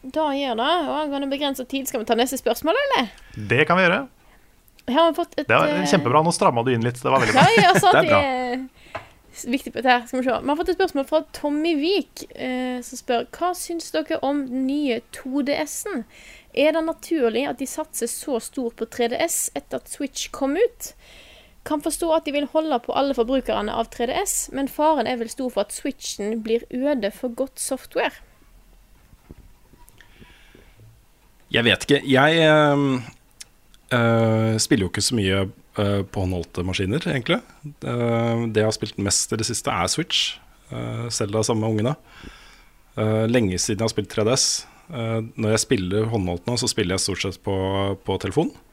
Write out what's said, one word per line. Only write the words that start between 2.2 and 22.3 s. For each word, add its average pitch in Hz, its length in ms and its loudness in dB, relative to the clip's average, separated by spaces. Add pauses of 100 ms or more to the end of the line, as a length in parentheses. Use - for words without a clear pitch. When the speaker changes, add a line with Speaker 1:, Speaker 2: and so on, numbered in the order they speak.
Speaker 1:
spørsmål, 330 340 0
eller? 494 360 0 (380)
Speaker 2:
Det 135 180 6
kan 175 120 4
vi 185 80 4
gjøre. 185 140 4 (880)
Speaker 1:
Her 240 140 -2
har 330 100 4
vi 294 100 -4
fått - 140 -8
et, 302 120 -4
Speaker 2:
Det 113 100 6
var 160 100 4
Speaker 1:
eh, 294 180 0
Speaker 2:
kjempebra, 151 380 4
nå 170 80 2
strammet 127 320 2
du 131 80 2
inn 113 100 2
litt, 123 200 0
det 127 80 0
var 131 100 6
veldig 120 140 2
bra. 262 80 8
Speaker 1:
Ja, 427 200 8
ja, 359 120 8
sant, 359 180 6
Speaker 3:
Det 349 120 8
er 320 40 0
bra. - 120 6
Speaker 1:
det 285 60 0
er 254 760 -4 (340)
s-, - 120 -14
viktig 262 260 -4
på - 100 -8
dette 262 80 4
her. 240 160 4
Skal 254 160 -4
vi 247 60 0
se. 233 140 0
Vi - 60 -4
har 294 80 0
fått 349 140 -2
et 339 80 0
spørsmål 277 300 0
fra 311 120 2 (120)
Tommy 302 420 -2
Vik, 320 500 -2 (100)
eh, 254 480 -6
som 247 160 -14
spør, 240 320 -2
«Hva 359 240 -4
synes 339 360 -8
dere 311 320 -4
om 277 240 -2
den 262 200 -4
nye 269 340 -2 (120)
to 269 300 -4
D 277 120 -2
S-en? 311 500 -6 (500)
Er 302 180 2
det 320 120 -2
naturlig 285 640 -2
at 247 100 -6
de 269 80 -6
satser - 400 -8
så 240 340 -4
stort - 360 -8
på 220 140 -6
tre 233 180 -2
D 247 100 -4
S - 360 -2
etter 277 220 -8
at - 120 -10
Switch - 420 -8
kom 277 260 -2
ut? - 380 -2 (680)
Kan 302 180 -2
forstå 320 340 0
at 320 80 0
de 302 60 -4